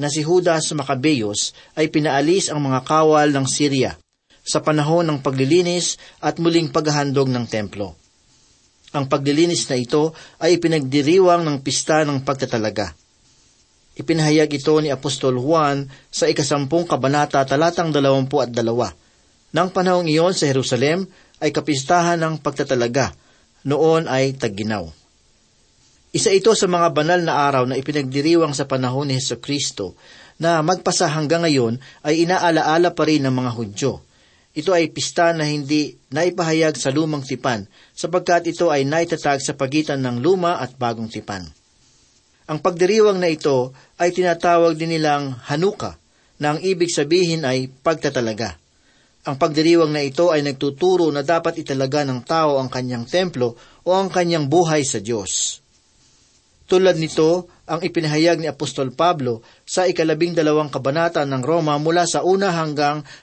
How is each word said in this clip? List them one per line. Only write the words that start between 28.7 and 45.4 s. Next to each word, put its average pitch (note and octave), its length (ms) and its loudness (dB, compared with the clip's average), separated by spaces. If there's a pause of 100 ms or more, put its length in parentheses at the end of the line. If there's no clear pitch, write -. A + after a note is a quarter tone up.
ni C3 80 0
Hesukristo B2 800 -6 (400)
na D#3+ 240 2
magpasa F3+ 480 0
hanggang D#3 320 0
ngayon C3 400 0 (240)
ay D#3+ 160 2
inaalaala E3+ 720 2
pa D#3 160 0
rin D3 160 2
ng C3 80 0
mga B2+ 240 -2
Hudyo. G#2+ 400 -4 (560)
Ito E3+ 240 0
ay D#3+ 160 0
pista E3+ 400 0
na D3+ 160 -2
hindi D3 480 -2 (160)
naipahayag D#3+ 640 0
sa C3+ 160 -2
Lumang D3+ 320 -2
Tipan A#2+ 400 -4 (320)
sapagkat E3+ 480 0
ito E3+ 240 0
ay C#3+ 160 2
naitatag D3+ 560 0
sa C3+ 160 -6
pagitan C#3 480 -2
ng A#2+ 160 -4
Luma F3 400 0
at - 160 -10
Bagong A2+ 320 -4
Tipan. F#2+ 400 -12 (960)
Ang D#3 160 -6
pagdiriwang F#3+ 560 4
na F3 160 0
ito C3+ 400 0 (240)
ay F3 160 0
tinatawag E3+ 640 2
din E3 160 -4
nilang C#3+ 400 0 (160)